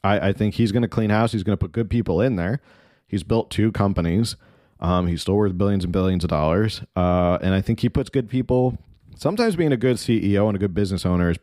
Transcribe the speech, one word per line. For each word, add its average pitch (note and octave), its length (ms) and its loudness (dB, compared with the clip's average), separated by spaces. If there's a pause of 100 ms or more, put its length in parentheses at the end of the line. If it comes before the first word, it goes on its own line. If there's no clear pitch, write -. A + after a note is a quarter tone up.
I, G2 260 2
I G2 40 2
think G#2 220 0
he's A2+ 180 2
gonna A#2+ 160 0
clean A2 220 0
house. A2 220 2
He's G#2 100 -2
gonna G2 160 0
put F#2 140 -4
good A2+ 180 -4
people G2 320 0
in B2 140 2
there. F#2 260 -2 (440)
He's G2 160 -4
built A2+ 280 -2
two G#2+ 200 0
companies. G2 640 0 (440)
Um, F2+ 280 0
he's E2 140 -4
still F#2+ 120 -2
worth G2+ 240 0
billions G2 240 0
and F2 100 -4
billions F#2 300 0
of E2+ 80 -2
dollars. E2 520 0 (120)
Uh, F2+ 480 2
and F#2 100 0
I F#2+ 80 2
think A2+ 200 -2
he A#2+ 80 0
puts - 220 -2
good B2 180 -2
people. B2+ 500 0 (380)
Sometimes G#3 400 0
being D#3 160 2
a B2+ 40 2
good A#2+ 220 0
C A2+ 240 0
E G2+ 160 2
O G#2 80 4
and G#2+ 80 0
a G2 60 -4
good G2 120 -2
business F#2+ 320 -2
owner F2 260 2
is E2+ 120 -2